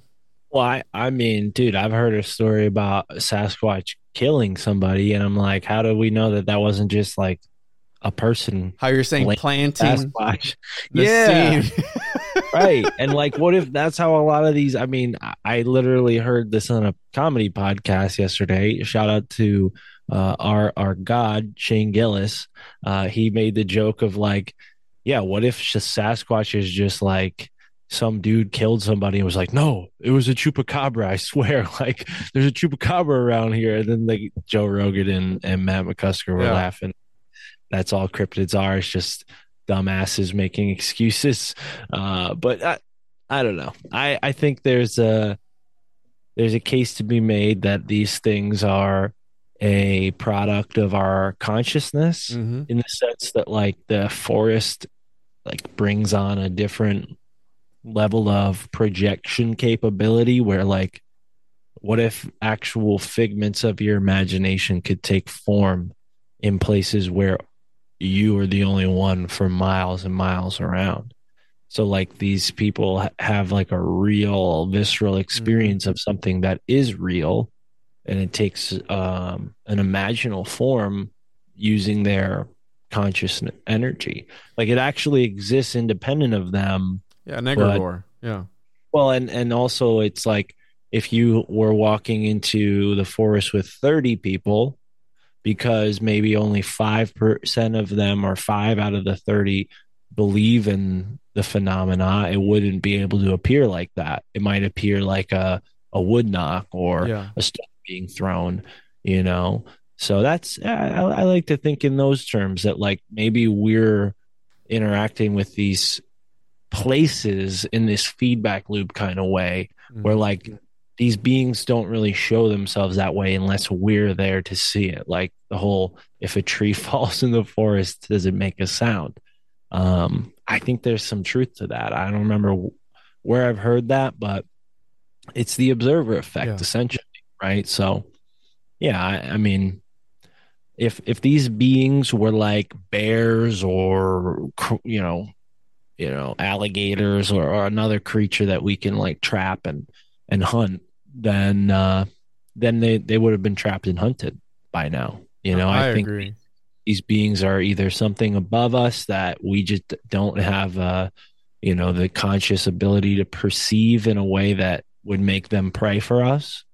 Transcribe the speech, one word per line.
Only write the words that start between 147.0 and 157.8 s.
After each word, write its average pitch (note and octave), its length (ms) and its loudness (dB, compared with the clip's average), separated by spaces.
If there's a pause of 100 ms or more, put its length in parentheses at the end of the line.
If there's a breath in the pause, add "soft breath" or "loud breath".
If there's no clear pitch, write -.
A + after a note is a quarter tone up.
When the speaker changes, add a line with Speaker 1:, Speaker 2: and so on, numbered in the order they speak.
Speaker 1:
or, F2+ 160 2
or G2 180 0
another G#2+ 360 0
creature G#2 460 0
that F#2+ 140 0
we G2+ 140 0
can, G2+ 220 -2
like, F#2+ 240 -4
trap F#2+ 440 -2
and, D2 220 -8 (400 soft breath)
and G2 160 0
hunt, G2 380 0 (320)
then, G2+ 580 2
uh, F#2+ 320 2 (540)
then A#2 240 2
they, A2+ 160 4
they G#2+ 200 0
would A2+ 140 4
have G#2 100 2
been G2+ 140 0
trapped G2 320 -4
and F2+ 100 -2
hunted A2 400 -4 (360)
by D2 160 -4
now. B1+ 320 -6 (220)
You F#2+ 120 0
know, F#2 140 2
Speaker 2:
I C3 220 2
Speaker 1:
I - 20 0
think G#2 160 0
Speaker 2:
agree. G#2 240 -6 (520)
Speaker 1:
these G#2 140 0
beings G#2 460 2
are G2 160 2
either F#2+ 280 0